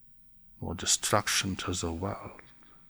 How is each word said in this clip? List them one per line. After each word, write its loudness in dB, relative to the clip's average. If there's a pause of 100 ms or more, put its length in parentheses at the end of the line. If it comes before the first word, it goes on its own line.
(600)
more -6
destruction 2
to -2
the -2
world. -6 (500)